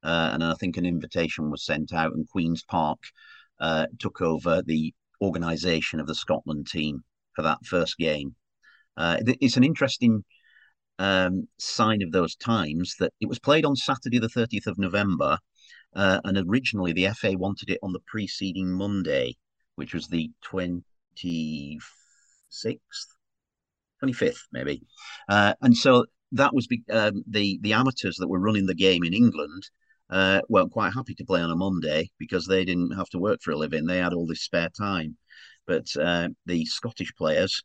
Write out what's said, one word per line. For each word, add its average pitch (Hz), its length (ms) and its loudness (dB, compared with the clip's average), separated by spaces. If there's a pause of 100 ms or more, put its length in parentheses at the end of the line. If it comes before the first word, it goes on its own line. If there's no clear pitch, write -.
Uh, 82 300 0
and 80 100 -2
I 82 120 0
think 92 220 -4
an 87 80 -2
invitation 82 640 -2
was 69 160 -8
sent 78 280 -4
out, 80 200 0
and 78 160 -6
Queen's 82 340 -2
Park, 78 360 -2 (600)
uh, 80 280 0 (100)
took - 240 -6
over 82 400 0
the 78 320 -2 (280)
organisation 82 760 -2
of 71 80 -8
the 78 80 -6
Scotland 76 520 -4
team 76 360 -4 (300)
for - 100 -6
that 78 220 -2
first 85 320 -2
game. 73 380 -2 (600)
Uh, 85 200 0
th-, 120 240 0
it's 131 160 2
an 123 60 8
interesting, 123 600 2 (760)
um, 95 480 2 (100)
sign 107 460 0
of 85 80 -6
those 85 240 2
times 92 640 -2
that 87 220 -2
it - 80 -4
was 123 100 -6
played 156 260 4
on 143 100 2
Saturday 123 440 0
the 113 100 0
thirtieth 113 380 -2
of 90 100 -4
November, 92 600 0 (560)
uh, 95 300 4
and 98 120 0 (120)
originally 107 420 0
the 90 140 0
F 104 180 -4
A 98 120 0
wanted 95 340 -4
it 95 140 -2
on 95 100 -6
the - 120 -6
preceding 95 640 -6
Monday, 90 680 -2 (380)
which - 180 -10
was 80 140 -6
the 80 220 -2 (120)
twenty-sixth? 82 1400 -6 (2250)
Twenty-fifth, - 520 -2
maybe. 67 320 -6 (460)
Uh, 104 320 6
and 240 160 8
so 247 280 6 (280)
that 185 200 4
was 135 120 2
be-, 120 240 -4
um, 104 400 2
the, 98 320 0
the 104 120 2
amateurs 110 440 2
that 90 100 -4
were 90 120 0
running 101 260 2
the 95 80 0
game 87 300 4
in 85 100 0
England, 90 480 2 (480)
uh, 95 400 4
weren't 92 220 4
quite 101 200 -2
happy 123 220 -6
to 87 120 -12
play 90 140 2
on 82 120 0
a 82 40 0
Monday 82 640 0
because 82 300 -4
they 92 180 2
didn't 87 300 -2
have 95 140 -6
to 90 100 -6
work 101 240 0
for 85 80 -4
a 73 40 0
living. 78 300 -2
They 90 140 0
had 87 140 0
all 85 120 -2
this 82 160 -6
spare 85 280 -2
time. 87 460 -4 (520)
But, 82 180 0 (100)
uh, 85 340 0 (180)
the 82 180 0
Scottish - 500 -8
players 90 500 0